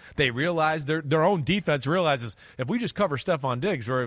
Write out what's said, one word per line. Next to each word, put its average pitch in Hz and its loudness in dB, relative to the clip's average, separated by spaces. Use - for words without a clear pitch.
They 139 4
realize 156 0
their, 156 -2
their 156 2
own 180 2
defense 151 0
realizes, 143 0
"If 127 -4
we 220 0
just 240 -4
cover 175 0
Stefon 131 -2
Diggs, 143 -2
or 127 0